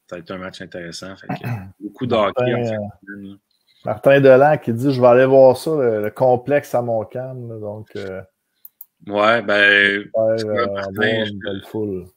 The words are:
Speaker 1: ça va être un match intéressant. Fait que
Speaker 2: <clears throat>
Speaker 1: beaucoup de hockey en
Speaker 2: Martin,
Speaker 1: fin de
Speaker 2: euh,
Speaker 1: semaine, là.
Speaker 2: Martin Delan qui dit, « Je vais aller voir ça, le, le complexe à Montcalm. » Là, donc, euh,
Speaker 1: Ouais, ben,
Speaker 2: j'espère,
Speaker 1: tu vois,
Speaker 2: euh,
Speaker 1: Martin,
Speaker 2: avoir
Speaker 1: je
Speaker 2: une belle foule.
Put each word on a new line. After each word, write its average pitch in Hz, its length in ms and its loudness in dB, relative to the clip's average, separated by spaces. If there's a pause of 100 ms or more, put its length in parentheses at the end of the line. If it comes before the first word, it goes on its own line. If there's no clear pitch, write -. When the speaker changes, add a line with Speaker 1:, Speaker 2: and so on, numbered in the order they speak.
Speaker 1:
ça 90 100 -16
va - 40 -14
être 82 100 -20
un 95 80 -10
match 92 220 -14
intéressant. 90 560 -16
Fait - 120 -20
que - 40 -8
Speaker 2:
<clears throat> 101 480 -12
Speaker 1:
beaucoup 104 260 -10
de 120 80 -2
hockey 120 400 0
en 123 40 -4
Speaker 2:
Martin, 120 60 -4
Speaker 1:
fin 113 60 -4
de 110 60 -6
Speaker 2:
euh, 104 120 -8 (280)
Speaker 1:
semaine, 98 140 -16
là. 98 60 -20 (480)
Speaker 2:
Martin 139 360 2
Delan 135 380 6
qui 123 140 -6
dit, « 127 200 -2
Je 127 80 -2
vais 123 60 6
aller 123 180 8
voir 131 320 6
ça, - 140 -6
le, 120 320 0
le 104 80 -4
complexe 131 640 -2
à 120 80 0
Montcalm. » 120 680 -8
Là, 113 120 -14
donc, 104 340 -12
euh, 98 260 -10 (840)
Speaker 1:
Ouais, 104 360 2
ben, 101 600 2
Speaker 2:
j'espère, 110 340 -2
Speaker 1:
tu 110 100 -6
vois, 104 160 -2
Speaker 2:
euh, 104 100 -4
Speaker 1:
Martin, 98 300 -6
Speaker 2:
avoir 110 240 -2
Speaker 1:
je 104 40 -8
Speaker 2:
une 101 80 -12
belle 98 320 -10
foule. 101 360 -8 (100)